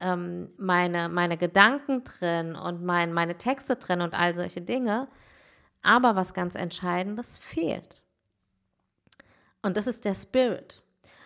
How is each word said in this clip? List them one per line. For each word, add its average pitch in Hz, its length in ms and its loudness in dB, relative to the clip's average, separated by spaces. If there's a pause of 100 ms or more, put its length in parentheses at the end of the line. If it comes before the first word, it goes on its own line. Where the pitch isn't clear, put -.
ähm, 175 560 -4
meine, 175 520 0
meine 170 280 0
Gedanken 247 680 4
drin 165 520 -4
und 175 280 -8
mein, 175 300 0
meine 170 240 0
Texte 262 400 -2
drin 175 240 -2
und 170 120 -2
all 175 220 0
solche 175 260 -6
Dinge, 233 460 -2 (760)
aber 233 340 6
was 185 180 -2
ganz 180 220 -4
Entscheidendes 185 840 -6
fehlt. - 640 -6 (1600)
Und 196 160 0
das 214 100 -2
ist 233 180 -4
der 196 100 0
Spirit. - 640 -2 (440)